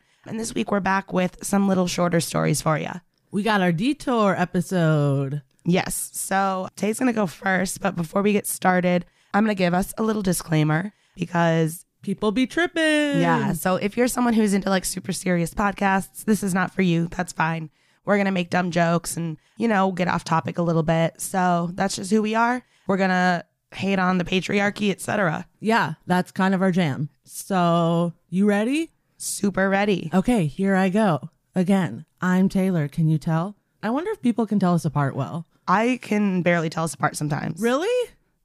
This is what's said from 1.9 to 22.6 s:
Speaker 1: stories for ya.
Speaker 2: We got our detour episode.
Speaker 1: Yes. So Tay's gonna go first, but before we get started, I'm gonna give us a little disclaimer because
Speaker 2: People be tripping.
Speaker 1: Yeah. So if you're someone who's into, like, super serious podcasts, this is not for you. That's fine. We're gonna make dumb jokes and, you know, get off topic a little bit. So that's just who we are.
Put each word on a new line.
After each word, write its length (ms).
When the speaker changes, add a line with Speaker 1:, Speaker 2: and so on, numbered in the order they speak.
Speaker 1:
stories 400
for 180
ya. 160
Speaker 2:
We 120
got 200
our 100
detour 640
episode. 1040
Speaker 1:
Yes. 460
So 600
Tay's 240
gonna 120
go 140
first, 540
but 160
before 260
we 100
get 140
started, 580
I'm 80
gonna 140
give 180
us 240
a 60
little 180
disclaimer 680
because 680
Speaker 2:
People 280
be 160
tripping. 720
Speaker 1:
Yeah. 320
So 220
if 220
you're 100
someone 260
who's 220
into, 160
like, 140
super 280
serious 400
podcasts, 720
this 200
is 100
not 180
for 100
you. 260
That's 240
fine. 360
We're 120
gonna 140
make 180
dumb 220
jokes 460
and, 220
you 100
know, 240
get 160
off 160
topic 340
a 60
little 220
bit. 360
So 540
that's 220
just 160
who 100
we 140
are. 260